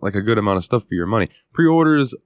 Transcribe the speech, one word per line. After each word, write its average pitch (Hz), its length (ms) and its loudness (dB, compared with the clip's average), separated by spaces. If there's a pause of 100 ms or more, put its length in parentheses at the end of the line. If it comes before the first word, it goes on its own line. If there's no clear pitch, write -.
like 98 140 -4
a 101 80 -4
good 110 160 0
amount 101 180 0
of 90 80 -4
stuff - 240 -4
for - 60 -8
your 85 120 -4
money. 101 220 -2 (240)
Pre-orders 156 640 2 (120)